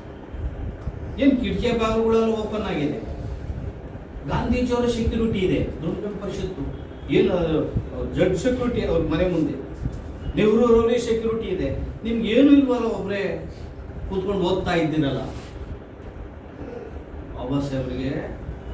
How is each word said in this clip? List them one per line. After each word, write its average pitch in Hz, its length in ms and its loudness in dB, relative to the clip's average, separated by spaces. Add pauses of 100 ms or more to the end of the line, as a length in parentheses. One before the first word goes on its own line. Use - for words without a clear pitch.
(1200)
ಏನ್ 269 200 6
ಕಿಟಕಿ 220 380 0
ಬಾಗಿಲುಗಳೆಲ್ಲ 226 560 4
ಓಪನ್ 214 280 -2
ಆಗಿದೆ? 165 480 -2 (1160)
ಗಾಂಧೀಜಿಯವರ 240 580 2
ಸೆಕ್ಯೂರಿಟಿ 226 520 2
ಇದೆ, - 440 0
ದುರ್ಗಂ 196 400 -4
ಪರಿಷತ್ತು 185 400 -4 (500)
ಏನು, 202 220 6 (800)
ಜಡ್ 185 220 2
ಸೆಕ್ಯೂರಿಟಿ 240 500 0
ಅವ್ರ 165 160 2
ಮನೆ 160 260 2
ಮುಂದೆ, 156 240 0 (840)
ನೆಹರು 226 460 6
ಅವರೇ 240 160 4
ಸೆಕ್ಯೂರಿಟಿ 226 500 0
ಇದೆ. 147 220 -2 (340)
ನಿಮ್ಗೆ 220 240 0
ಏನೂ 269 220 8
ಇಲ್ವಲ್ಲ, 254 340 6
ಒಬ್ಬರೇ 196 680 -2 (560)
ಕೂತ್ಕೊಂಡು 190 360 0
ಓದ್ತಾ 180 280 2
ಇದ್ದೀರಲ್ಲ. 147 480 2 (2250)
ಬಾಬಾ 131 260 -2
ಸಾಹೇಬ್ರಿಗೆ 131 800 -4 (340)